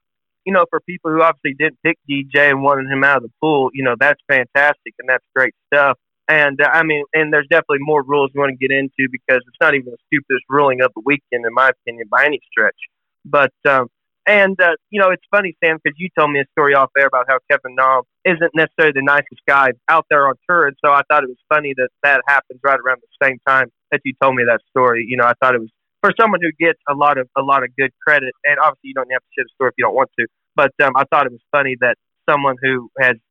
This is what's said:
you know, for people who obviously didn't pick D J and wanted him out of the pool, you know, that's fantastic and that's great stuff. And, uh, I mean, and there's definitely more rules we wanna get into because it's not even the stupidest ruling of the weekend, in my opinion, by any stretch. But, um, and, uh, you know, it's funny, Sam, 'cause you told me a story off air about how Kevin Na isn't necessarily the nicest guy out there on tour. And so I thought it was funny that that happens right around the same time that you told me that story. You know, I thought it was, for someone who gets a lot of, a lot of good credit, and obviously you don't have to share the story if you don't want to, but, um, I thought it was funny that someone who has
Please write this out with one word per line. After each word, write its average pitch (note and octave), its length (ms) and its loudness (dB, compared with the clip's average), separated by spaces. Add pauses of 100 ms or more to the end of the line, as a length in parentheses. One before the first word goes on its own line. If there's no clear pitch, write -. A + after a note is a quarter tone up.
(440)
you F#3+ 100 -6
know, F3+ 160 2
for D#3 120 -6
people E3+ 300 -8
who D#3+ 100 2
obviously D#3 360 0
didn't D#3 260 -4
pick E3 140 -2 (100)
D C#3 240 -6
J C#3+ 180 4
and C3+ 120 0
wanted C#3 300 0
him C3+ 120 -2
out C#3 140 4
of A#2 60 -6
the A2 80 -16 (100)
pool, C#3+ 320 0
you C3+ 100 -8
know, B2 160 0
that's C#3+ 280 0
fantastic C#3 720 -2
and - 80 -20
that's B2+ 160 -2 (120)
great B2+ 180 0 (200)
stuff. C#3+ 240 2 (300)
And, D3 340 0
uh, C#3+ 100 2
I E3 120 2
mean, D3+ 300 -4
and D#3 200 0
there's D3 160 0
definitely D3+ 320 0
more D3 220 0
rules C#3 320 -2
we C#3+ 40 -4
wanna C#3 160 -2
get C3 160 -4
into C3+ 400 -4
because B2+ 360 -2
it's - 140 -20
not D#3 120 2
even B2+ 180 -4
the A#2 60 -18 (100)
stupidest C#3 420 -4
ruling C3+ 320 0
of B2+ 140 2
the A2 100 -14
weekend, B2+ 400 -4
in A#2 80 -6
my B2+ 160 2
opinion, A#2 420 -8
by B2 140 2
any D3 140 -2 (120)
stretch. G#2+ 260 -2 (480)
But, C#3 280 0 (140)
um, C3 200 2 (400)
and, G3 340 4
uh, E3+ 140 2 (160)
you G3+ 100 -2
know, F#3+ 80 4
it's F3+ 220 -2
funny, G3 320 0
Sam, D#3+ 160 0
'cause D3+ 180 -6
you F3+ 120 -10 (100)
told D3 120 2
me C#3+ 80 -2
a C3+ 120 -2
story C#3+ 240 2
off C3+ 240 2
air C#3 80 4
about C3 200 -2
how C3 120 0 (100)
Kevin C3 240 -4
Na C3 280 2 (240)
isn't E3+ 280 -2
necessarily D#3 400 0
the C#3 80 -4
nicest C#3+ 460 -2
guy C#3 220 4 (180)
out D#3 240 2
there C#3+ 160 4
on C3 80 -2 (120)
tour. E3+ 200 2
And C#3 180 -6
so D3 60 2
I C#3+ 180 2
thought D3+ 140 2
it B2+ 60 -8
was B2+ 180 -18
funny D3 300 -2
that B2+ 120 -2 (140)
that C#3 240 2
happens C3+ 360 -2
right C#3 160 0
around B2 220 -4
the - 240 -6
same C3 220 -2
time C3 240 0 (200)
that C#3+ 120 -4
you C3 180 -8
told C3+ 140 2
me B2 80 -2
that A#2 260 0
story. A#2+ 380 0
You B2 100 -6
know, A#2+ 80 2
I A#2+ 160 4
thought B2+ 140 2
it A#2 60 -4
was, A2+ 100 -14 (300)
for G3+ 180 2
someone G#3 240 0
who E3 80 -2 (120)
gets E3 240 2
a C#3+ 60 -2
lot C#3+ 240 2
of, B2+ 180 -4
a C3+ 60 -2
lot C#3 220 0
of B2 120 -8
good C3+ 160 -4 (140)
credit, C#3 300 0 (100)
and D3 140 0
obviously C#3 300 -2
you C3+ 40 -14
don't B2+ 180 -8
have B2+ 100 -4
to - 140 -20
share C3 100 -6
the - 100 -20
story B2+ 140 -2
if A2 100 -6
you A#2+ 60 0
don't G#2 100 -2
want C3 240 0
to, A#2 80 -4 (280)
but, C#3 180 0 (100)
um, C3+ 120 2
I C#3 100 0
thought D3 200 0
it B2 60 -6
was A#2+ 100 -20 (100)
funny C3+ 300 -2
that B2 160 0 (320)
someone C#3 320 0
who C3 380 -4
has B2+ 160 2 (160)